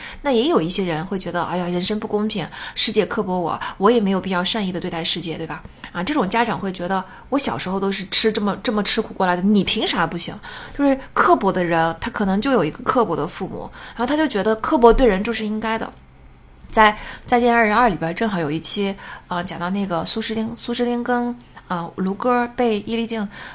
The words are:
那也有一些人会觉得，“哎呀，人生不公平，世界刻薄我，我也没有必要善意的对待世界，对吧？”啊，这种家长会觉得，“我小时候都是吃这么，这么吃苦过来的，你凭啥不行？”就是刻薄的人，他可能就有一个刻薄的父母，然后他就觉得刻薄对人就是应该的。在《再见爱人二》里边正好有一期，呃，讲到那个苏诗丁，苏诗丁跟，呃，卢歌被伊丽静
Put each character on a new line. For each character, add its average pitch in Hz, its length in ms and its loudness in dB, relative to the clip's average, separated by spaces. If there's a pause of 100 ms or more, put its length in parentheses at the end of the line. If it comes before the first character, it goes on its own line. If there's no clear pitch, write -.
(240)
那 285 80 2
也 240 160 4
有 330 120 4
一 160 80 0
些 190 160 2
人 175 220 -2
会 190 140 -4
觉 180 120 -6
得 170 140 0
，“哎 170 120 -4
呀， 180 100 -2
人 180 120 -2
生 214 200 -2
不 214 80 -6
公 208 200 0
平， 196 200 -4 (260)
世 - 180 -2
界 196 140 2
刻 - 160 -2
薄 185 180 -2
我， 170 200 -2 (180)
我 196 140 6
也 247 80 6
没 196 100 2
有 190 100 2
必 190 120 -4
要 180 120 0
善 196 220 -2
意 185 60 -4
的 175 80 -4
对 180 100 -6
待 165 140 -6
世 170 180 -2
界， 160 160 -6
对 160 80 -8
吧？” 156 160 -10 (320)
啊， - 100 -4
这 285 100 -2
种 247 140 2
家 226 160 2
长 214 140 -2
会 196 140 -4
觉 175 160 -6
得 190 160 -2 (260)
，“我 269 80 0
小 185 200 0
时 - 120 -6
候 190 100 -2
都 196 120 0
是 196 180 -6
吃 - 220 2
这 208 100 -2
么， 202 220 0
这 247 80 0
么 214 100 0
吃 - 200 2
苦 - 120 -6
过 190 140 0
来 180 80 4
的， 180 60 -2
你 202 220 6
凭 214 240 -2
啥 190 200 0
不 170 100 -6
行？” - 200 -6 (380)
就 285 80 0
是 269 160 4 (140)
刻 - 220 6
薄 196 160 2
的 185 120 0
人， 165 380 2
他 - 80 -6
可 214 160 -2
能 190 160 0
就 277 100 0
有 202 140 4
一 151 60 -2
个 254 120 -12
刻 240 220 2
薄 165 100 -2
的 147 120 -2
父 180 200 -8
母， 85 220 -10 (260)
然 - 40 -6
后 233 60 -2
他 285 120 0
就 311 100 2
觉 196 160 0
得 220 120 2
刻 285 220 0
薄 233 140 10
对 254 140 6
人 196 180 4
就 233 80 -2
是 220 140 -4
应 214 140 -4
该 220 180 -2
的。 - 140 -8 (800)
在 214 220 6 (320)
《再 247 140 2
见 240 120 4
爱 233 120 6
人 208 120 4
二》 247 140 6
里 175 60 0
边 165 180 -4
正 220 160 0
好 196 100 -2
有 147 120 0
一 160 80 -2
期， 196 360 0 (320)
呃， 175 160 -2
讲 170 160 -6
到 175 120 -2
那 196 160 -2
个 170 180 -2
苏 - 160 -2
诗 220 140 -4
丁， 220 200 -4
苏 - 160 -6
诗 240 140 0
丁 240 180 -2
跟， 240 320 -2 (320)
呃， 175 280 -6
卢 185 180 -2
歌 240 420 0
被 226 260 2
伊 226 140 -6
丽 226 120 -2
静 214 200 -4 (280)